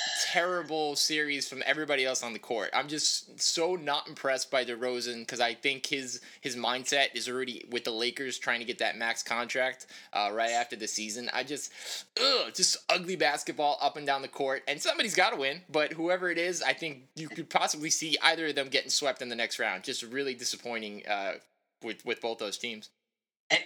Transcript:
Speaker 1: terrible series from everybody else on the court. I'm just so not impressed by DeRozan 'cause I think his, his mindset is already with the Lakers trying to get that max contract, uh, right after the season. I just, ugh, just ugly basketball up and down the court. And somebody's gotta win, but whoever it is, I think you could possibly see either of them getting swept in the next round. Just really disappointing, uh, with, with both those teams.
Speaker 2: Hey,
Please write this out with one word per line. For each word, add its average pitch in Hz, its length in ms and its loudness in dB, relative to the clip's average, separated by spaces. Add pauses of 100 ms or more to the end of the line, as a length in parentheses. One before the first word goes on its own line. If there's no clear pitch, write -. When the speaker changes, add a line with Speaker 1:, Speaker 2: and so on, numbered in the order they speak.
(320)
Speaker 1:
terrible 156 640 2
series 147 540 2
from 131 160 -6
everybody 143 400 2
else 127 160 2
on 120 120 -4
the 107 60 -8
court. 107 340 -2
I'm 135 140 2
just - 540 -2
so 170 340 2
not 147 320 -2
impressed 135 440 -2
by 131 120 4
DeRozan 120 640 -4
'cause 120 120 -6
I 117 160 4
think 135 320 0
his, 131 340 -4 (200)
his 127 140 -4
mindset 127 600 2
is 117 120 -2
already 123 440 -4
with 120 140 -2
the 127 60 0
Lakers 120 460 -2
trying 120 220 0
to 117 60 -6
get 113 140 -4
that 107 180 0
max 113 260 -2
contract, 127 640 0 (260)
uh, 104 180 2
right 113 200 2
after 120 240 0
the 107 120 -6
season. 110 460 -4
I 127 100 0
just, 139 280 -6 (500)
ugh, 226 320 2
just - 240 2 (120)
ugly 180 260 2
basketball 147 680 2
up 143 160 2
and 147 80 -8
down 139 160 2
the 135 60 -8
court. 135 400 -2
And 143 120 -2
somebody's 269 360 0
gotta 202 220 6
win, 143 240 0 (100)
but 151 220 2
whoever 175 360 0
it 160 80 0
is, 175 240 0
I 131 120 2
think 135 320 -6 (100)
you 160 120 -8
could 160 220 -8
possibly 160 400 2
see 156 320 2
either 165 260 6
of 147 80 -2
them 139 140 0
getting - 220 2
swept 135 320 0
in 123 60 -6
the 120 60 -2
next 117 220 -2
round. 101 260 -2
Just 127 200 -4
really 127 320 -4
disappointing, 110 720 -6
uh, 98 260 -2 (480)
with, 110 240 -8
with 120 160 -2
both 113 160 -2
those 104 220 -4
teams. 113 300 -8 (640)
Speaker 2:
Hey, 160 140 4